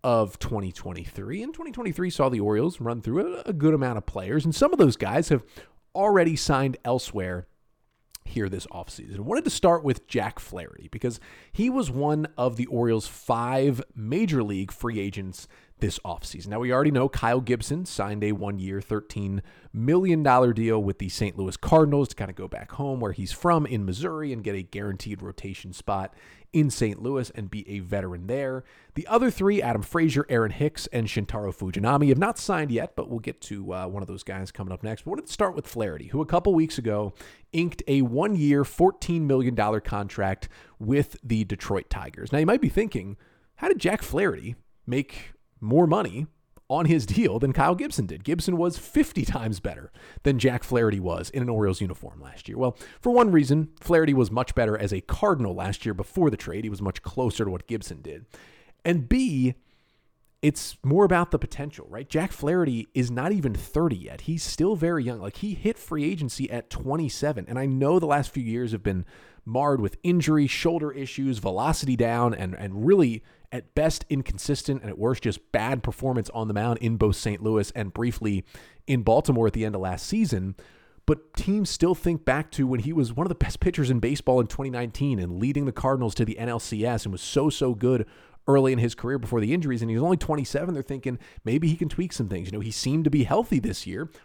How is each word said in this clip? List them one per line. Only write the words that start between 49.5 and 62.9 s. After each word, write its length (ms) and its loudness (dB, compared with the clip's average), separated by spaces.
better 300 -10
than 160 4
Jack 240 2
Flaherty 380 2
was 300 -4
in 120 -4
an 60 -2
Orioles 320 0
uniform 400 -8
last 280 -18
year. 80 -10
Well, 220 -2
for 120 2
one 200 8
reason, 380 6
Flaherty 340 4
was 160 4
much 240 -2
better 240 2
as 140 -2
a 80 -2
Cardinal 540 0
last 300 -6
year 80 0
before 380 2
the 60 -4
trade. 280 -8
He 60 -6
was 100 -8
much 220 -4
closer 420 -2
to 60 -2
what 160 -8
Gibson 340 -8
did. 260 -16
And 220 2
B, 480 2
it's 420 0
more 220 6
about 260 4
the 80 0
potential, 520 -8
right? 180 -12
Jack 240 0
Flaherty 600 0